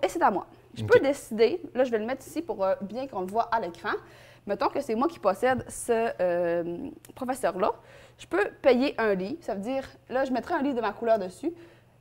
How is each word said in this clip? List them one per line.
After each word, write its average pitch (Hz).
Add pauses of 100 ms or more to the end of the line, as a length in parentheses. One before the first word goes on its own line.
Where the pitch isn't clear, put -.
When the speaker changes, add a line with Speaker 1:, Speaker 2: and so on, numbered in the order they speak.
Speaker 1:
et 370
c'est 339
à 269
moi. 190 (300)
Je -
Speaker 2:
Ok. 107
Speaker 1:
peux 480
décider, 277 (120)
là, 254
je 254
vais 233
le 208
mettre 262
ici 302
pour, 208
euh, 190
bien 214
qu'on 196
le 185
voit 214
à 226
l'écran. 175 (520)
Mettons 208
que -
c'est 233
moi 247
qui -
possède 233
ce, 226 (100)
euh, 175 (260)
professeur-là. 240 (460)
Je -
peux 392 (120)
payer 262
un 220
livre, 190
ça 220
veut 202
dire, 262 (220)
là, 262
je 254
mettrai 240
un 302
livre 277
de 233
ma 208
couleur 226
dessus. 202 (500)